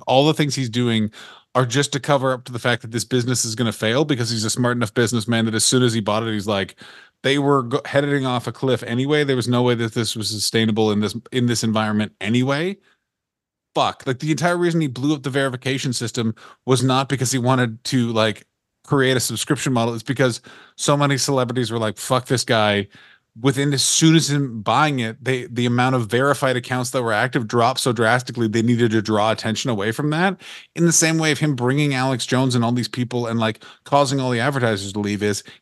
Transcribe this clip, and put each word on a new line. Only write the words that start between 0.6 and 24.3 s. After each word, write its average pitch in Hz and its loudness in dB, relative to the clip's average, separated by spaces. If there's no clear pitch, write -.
doing 113 2
are 127 4
just 131 0
to 143 -4
cover 131 2
up 127 -8
to 131 -16
the 120 -8
fact 120 -2
that 113 -16
this 113 -4
business 123 -2
is 113 -6
gonna 113 -2
fail 117 0
because 120 -2
he's 110 -2
a 113 -2
smart 123 0
enough 117 -4
businessman 117 0
that 110 0
as 110 0
soon 127 4
as 117 4
he 113 0
bought 104 0
it, 113 -4
he's 101 -4
like, 98 -2
they 135 2
were 139 4
go-, 120 -2
heading 143 0
off 123 -2
a 120 -4
cliff 127 0
anyway. 135 0
There 135 0
was 120 0
no 123 2
way 123 4
that 113 -2
this 117 -2
was 107 -6
sustainable 110 2
in 104 0
this, 104 -2
in 127 0
this 120 0
environment 107 0
anyway. 139 -2
Fuck. 113 0
Like, 127 -4
the 151 -2
entire 175 0
reason 170 0
he 151 0
blew 131 -2
up 131 -8
the 139 -6
verification 131 -4
system 113 -4
was 127 2
not 131 0
because 131 -2
he 131 -2
wanted 123 0
to, 120 0
like, 110 0
create 131 2
a - -2
subscription 131 -2
model. 117 0
It's 113 -10
because 127 0
so 147 0
many 139 2
celebrities 123 -2
were 117 -2
like, 107 -4
"Fuck 123 -2
this 123 0
guy." 104 2
Within, 139 0
as 131 0
soon 160 4
as 139 2
him 135 -2